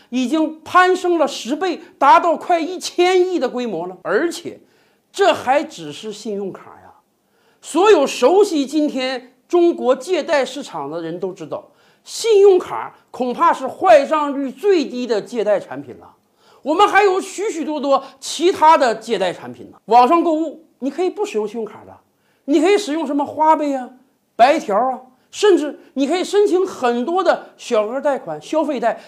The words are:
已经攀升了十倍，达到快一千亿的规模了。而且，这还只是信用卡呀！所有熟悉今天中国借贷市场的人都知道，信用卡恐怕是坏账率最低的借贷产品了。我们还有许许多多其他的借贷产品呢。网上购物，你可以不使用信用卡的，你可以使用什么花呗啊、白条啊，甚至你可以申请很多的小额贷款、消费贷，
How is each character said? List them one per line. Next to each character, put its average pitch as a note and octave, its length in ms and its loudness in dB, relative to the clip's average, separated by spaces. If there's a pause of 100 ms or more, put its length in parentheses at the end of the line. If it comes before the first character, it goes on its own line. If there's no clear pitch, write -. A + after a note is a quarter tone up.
已 B3 180 -2
经 D#4 340 -2
攀 F4+ 320 4
升 F4 240 0
了 D4+ 80 2
十 C4 300 -6
倍， D#4 240 -4 (180)
达 D4+ 220 6
到 E4 160 2
快 F4 240 0
一 E4+ 180 -6
千 F4+ 540 0
亿 E4 80 -2
的 B3 80 -2
规 B3 180 -6
模 F3+ 220 -6
了。 F#3 160 -14
而 A#3+ 260 -2
且， - 300 -12 (540)
这 F4+ 200 2
还 C#4+ 300 -2
只 D3+ 300 -14
是 G#3+ 180 -14
信 G#3 240 -10
用 G3 160 -8
卡 - 120 -18 (200)
呀！ - 80 -20 (720)
所 F#4+ 280 2
有 D#4 160 6
熟 F4+ 380 4
悉 D#4 220 0
今 D4 240 -2
天 B3+ 460 -6 (120)
中 E4+ 260 2
国 A#3+ 220 0
借 F4 260 -4
贷 C#4+ 220 0
市 C#4 180 -8
场 D3 280 -10
的 E3+ 120 -8
人 E3 160 -8
都 F#3 140 -8
知 E3+ 140 -14
道， C3 240 -12 (340)
信 G#4+ 380 2
用 F#4+ 180 8
卡 A#2+ 340 -8 (160)
恐 B3 220 -6
怕 D#4+ 220 2
是 C4 140 -6
坏 D4+ 380 4
账 D4 280 -2
率 C4+ 180 -6
最 F#4 320 2
低 B3 240 -8
的 G#3+ 140 -2
借 G#3+ 240 -6
贷 G#3 140 2
产 C#3 220 -12
品 A#2+ 180 -18
了。 - 160 -20 (480)
我 D4 120 -2
们 G4 120 4
还 F#4+ 160 2
有 F#4+ 160 2
许 G4 300 -8
许 D4+ 160 -6
多 D4+ 160 -6
多 C4+ 220 0 (160)
其 E4+ 320 -2
他 D#4 260 6
的 B3 160 2
借 A3+ 240 -6
贷 F3+ 160 -4
产 B2 180 -16
品 A2 200 -20
呢。 - 140 -20
网 A#3+ 220 6
上 E4 160 2
购 E4 80 0
物， D#4 320 -4 (160)
你 C4 120 -6
可 F4+ 120 -4
以 F4+ 60 -2
不 G4+ 160 -6
使 - 140 -6
用 G#3 80 -4
信 G#3 80 -14
用 A3 100 -8
卡 - 200 -16
的， F#2 100 -20 (500)
你 C#4+ 160 2
可 F4 80 2
以 G4+ 80 4
使 C#4 160 -6
用 D#4+ 120 -4
什 C#4+ 100 -4
么 C#4+ 100 -2
花 D#4 300 2
呗 D4 180 -2
啊、 B3+ 160 -8 (460)
白 C#4+ 240 4
条 G3 180 -4
啊， B3+ 240 -2 (300)
甚 F#4+ 260 4
至 C#4+ 220 -6 (160)
你 C4+ 120 -2
可 E4 80 0
以 F4+ 80 -2
申 G#4 220 2
请 F#4 200 0
很 B3 380 -2
多 F4 200 -2
的 - 340 0
小 G#3+ 300 -2
额 B3+ 120 -8
贷 C4+ 180 -2
款、 D3+ 220 -12
消 D#4 240 -2
费 C4+ 160 -4
贷， A3 280 -2